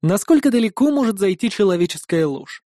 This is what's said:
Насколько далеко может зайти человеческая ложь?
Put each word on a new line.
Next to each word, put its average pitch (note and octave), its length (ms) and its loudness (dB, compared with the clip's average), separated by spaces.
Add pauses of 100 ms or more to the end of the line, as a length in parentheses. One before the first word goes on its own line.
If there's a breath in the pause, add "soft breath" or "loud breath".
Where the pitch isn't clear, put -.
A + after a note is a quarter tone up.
Насколько C4+ 440 2
далеко A#3+ 400 0
может A3+ 260 -2
зайти G3 320 -2
человеческая E3+ 800 0
ложь? - 380 -12